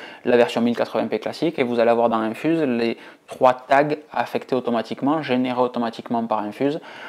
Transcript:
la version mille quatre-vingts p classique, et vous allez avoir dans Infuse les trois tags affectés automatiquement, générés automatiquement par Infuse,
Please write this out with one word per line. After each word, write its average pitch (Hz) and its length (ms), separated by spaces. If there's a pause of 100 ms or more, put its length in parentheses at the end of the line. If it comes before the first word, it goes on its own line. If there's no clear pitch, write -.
(240)
la 123 140
version 120 240
mille 117 160
quatre-vingts 113 300
p 110 120
classique, 151 400
et 143 40
vous 120 180
allez 117 100
avoir 117 160
dans 113 120
Infuse 156 420
les 120 340 (320)
trois 127 260
tags 143 420 (180)
affectés 120 420
automatiquement, 123 680
générés 127 380
automatiquement 120 640
par 110 140
Infuse, 135 400 (300)